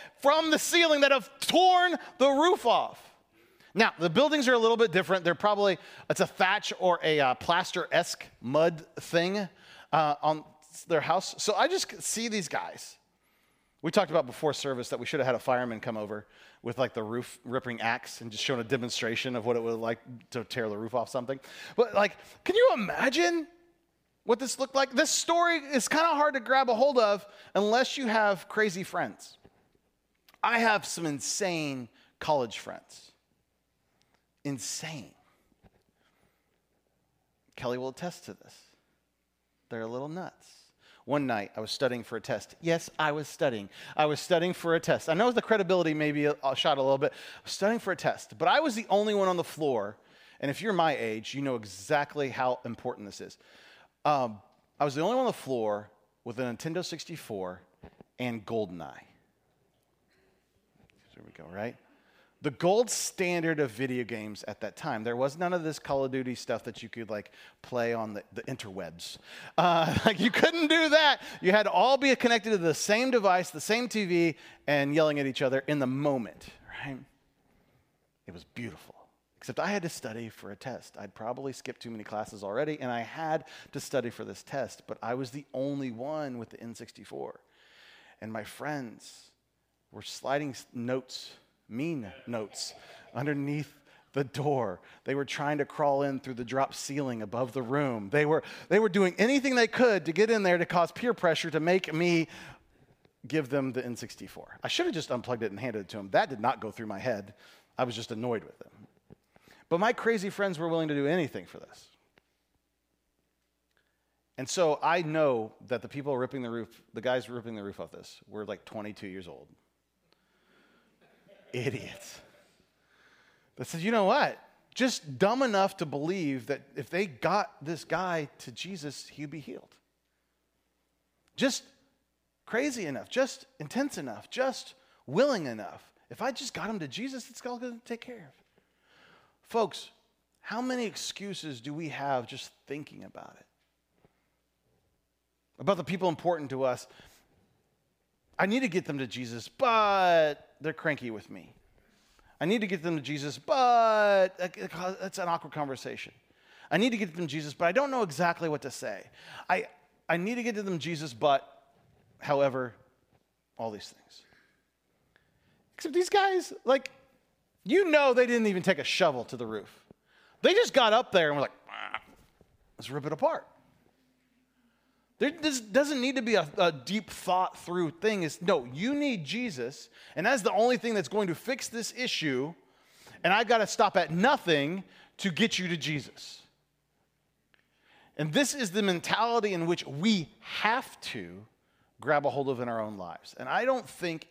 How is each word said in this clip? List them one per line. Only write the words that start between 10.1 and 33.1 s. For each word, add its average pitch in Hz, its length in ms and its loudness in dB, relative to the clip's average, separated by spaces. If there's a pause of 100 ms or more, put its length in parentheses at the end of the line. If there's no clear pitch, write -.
on 156 220 0 (460)
their 165 100 4
house. 160 380 0
So 208 180 0
I 233 140 4
just 339 340 -4
see 226 240 -2
these 208 220 -2
guys. - 480 -8 (840)
We 160 80 -4
talked 175 220 4
about 156 140 4
before 143 260 -2
service 131 380 -4
that 123 100 -4
we 117 60 -8
should 147 160 0
have 127 60 0
had 127 80 4
a 110 40 0
fireman 123 400 0
come 113 160 -6
over 107 320 -8 (340)
with, 117 160 -6
like, 123 160 0
the 117 80 -4
roof 117 420 -6
ripping 123 380 -6
axe 113 400 -2
and 117 80 -12
just 107 140 -8
showing 127 160 0
a 117 40 -2
demonstration 120 720 -2
of 113 120 -4
what 120 80 2
it 117 80 -2
would 113 160 -2
like 113 180 -2 (320)
to 117 140 -6
tear 110 260 -4
the 104 80 -6
roof 110 160 -8
off 117 160 -2
something. 131 300 -6 (360)
But, 226 200 2
like, 202 200 2 (280)
can 359 120 0
you 494 200 8
imagine 294 720 0 (760)
what 233 140 2
this 247 220 -4
looked 262 160 -2
like? 269 160 2
This - 180 4
story 339 460 4
is 277 320 0
kinda 320 220 4
hard 294 260 4
to 269 40 0
grab 254 300 4
a 233 60 6
hold 254 240 4
of 208 260 4 (300)
unless 214 420 2
you 277 80 -2
have 214 420 2
crazy 196 360 0
friends. - 560 -6 (1040)
I 226 160 4
have 220 260 4
some 170 220 -4
insane 147 840 -2 (300)
college 131 400 0
friends. - 520 -16 (1300)